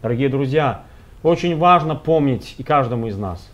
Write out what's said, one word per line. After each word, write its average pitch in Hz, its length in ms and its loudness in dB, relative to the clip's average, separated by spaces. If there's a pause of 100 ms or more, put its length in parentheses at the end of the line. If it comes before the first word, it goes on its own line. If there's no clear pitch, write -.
Дорогие 123 280 0
друзья, 135 540 -2 (380)
очень 165 360 0
важно 160 360 4
помнить 143 640 0
и 139 60 -14
каждому 120 460 0
из 98 100 -6
нас 92 360 -8